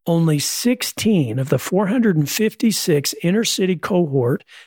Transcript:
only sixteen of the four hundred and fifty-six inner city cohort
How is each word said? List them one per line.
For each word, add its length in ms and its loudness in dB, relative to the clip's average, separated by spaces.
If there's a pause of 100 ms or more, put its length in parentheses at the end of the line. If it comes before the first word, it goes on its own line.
only 360 2
sixteen 1000 -2
of 100 -4
the 120 0
four 260 -2
hundred 300 2
and 120 0
fifty-six 920 0
inner 220 0
city 320 0
cohort 640 0 (240)